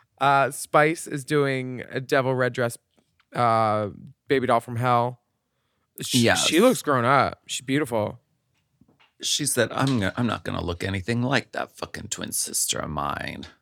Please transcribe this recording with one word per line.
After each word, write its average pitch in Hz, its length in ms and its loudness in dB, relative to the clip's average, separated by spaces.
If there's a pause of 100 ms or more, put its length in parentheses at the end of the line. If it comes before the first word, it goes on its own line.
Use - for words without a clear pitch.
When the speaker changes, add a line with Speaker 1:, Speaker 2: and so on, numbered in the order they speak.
(200)
Speaker 1:
Uh, 139 300 4
Spice 156 560 2
is 143 180 -8
doing 131 680 -2
a 135 100 -4
devil 131 340 2
red 127 180 0
dress, 120 260 -2 (560)
uh, 110 540 2 (400)
baby 131 180 2
doll 117 140 4
from 120 160 -10
hell. 123 440 0 (840)
She, - 160 0
Speaker 2:
Yes. 104 280 4
Speaker 1:
she 156 140 2
looks 233 220 4
grown 131 220 0
up. 123 420 2
She's - 180 -10
beautiful. 120 560 -2 (1000)
Speaker 2:
She - 240 -2
said, 120 260 2
"I'm 131 280 2
go-, 95 160 0
I'm 123 100 0
not 104 180 -4
gonna 95 180 -4
look 87 220 -6
anything 98 380 -2
like 127 300 0
that - 240 -8
fucking - 320 -12
twin - 240 -8
sister - 480 -4
of 78 100 -6
mine. 71 560 -6 (160)